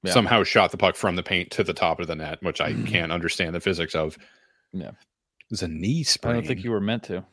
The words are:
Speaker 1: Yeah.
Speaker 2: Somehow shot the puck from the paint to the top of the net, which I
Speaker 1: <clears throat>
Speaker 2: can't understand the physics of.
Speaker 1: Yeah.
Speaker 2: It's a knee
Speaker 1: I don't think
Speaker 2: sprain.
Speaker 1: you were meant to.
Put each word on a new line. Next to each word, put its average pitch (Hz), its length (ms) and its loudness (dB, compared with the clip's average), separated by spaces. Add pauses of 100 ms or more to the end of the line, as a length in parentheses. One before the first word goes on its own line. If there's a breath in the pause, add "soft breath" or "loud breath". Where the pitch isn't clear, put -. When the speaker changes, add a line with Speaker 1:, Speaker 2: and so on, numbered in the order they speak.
Speaker 1:
Yeah. 92 80 0
Speaker 2:
Somehow 107 320 6
shot - 260 6
the 92 80 -6
puck 92 180 4
from 92 200 0
the 90 80 -2
paint 90 280 -2
to 107 120 0
the 87 100 -2
top 80 260 0
of 87 60 -4
the 80 100 -4
net, 78 280 -8
which 85 180 -4
I 78 120 -2
Speaker 1:
<clears throat> - 120 -4
Speaker 2:
can't 82 260 0
understand 85 440 -2
the 85 40 -2
physics 85 360 -2
of. 78 220 -2 (540 soft breath)
Speaker 1:
Yeah. 92 200 -10 (580)
Speaker 2:
It's 101 140 -4
a 85 40 -4
knee 101 380 -2 (180)
Speaker 1:
I 117 80 0
don't 117 140 0
think 120 140 -2
Speaker 2:
sprain. 92 40 -10
Speaker 1:
you 120 80 -4
were 107 80 0
meant 110 260 0
to. 92 280 -6